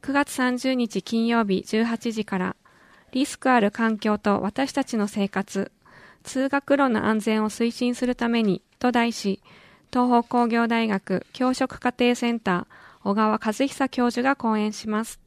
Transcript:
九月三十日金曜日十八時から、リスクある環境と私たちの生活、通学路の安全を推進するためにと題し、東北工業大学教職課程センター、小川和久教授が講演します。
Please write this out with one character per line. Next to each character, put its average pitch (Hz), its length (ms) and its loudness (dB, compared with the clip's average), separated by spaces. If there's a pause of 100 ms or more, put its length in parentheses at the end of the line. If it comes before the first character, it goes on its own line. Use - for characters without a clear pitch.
九 269 100 -6
月 285 200 0
三 254 260 0
十 262 160 0
日 240 280 -2
金 226 240 0
曜 233 200 2
日 190 200 0
十 220 200 0
八 233 260 -4
時 214 140 -4
か 190 120 -4
ら、 185 200 -4 (560)
リ 254 120 2
ス - 140 -12
ク 262 100 0
あ 254 80 6
る 208 140 4
環 220 260 0
境 208 200 0
と 202 240 0
私 262 320 -4
た 269 100 0
ち 247 140 -4
の 208 100 0
生 196 220 -2
活、 196 420 -4 (520)
通 269 260 -2
学 277 240 0
路 277 160 4
の 220 160 0
安 220 160 2
全 220 240 0
を 214 40 0
推 233 220 -2
進 247 240 -2
す 254 100 -4
る 247 100 0
た 240 120 -2
め 233 160 2
に 196 180 2 (160)
と 247 140 0
題 233 220 2
し、 - 280 -4 (480)
東 247 320 4
北 - 20 -4
工 240 240 2
業 233 200 2
大 226 220 0
学 190 420 -2
教 254 220 0
職 - 260 -4
課 247 120 0
程 240 240 2
セ 233 160 -2
ン 233 100 -4
タ 196 100 0
ー、 180 140 0 (380)
小 202 100 0
川 214 180 4
和 214 220 -2
久 269 340 0
教 240 240 0
授 240 100 -4
が 277 140 2
講 220 220 0
演 214 160 0
し 220 160 -10
ま 214 160 -2
す。 - 220 -16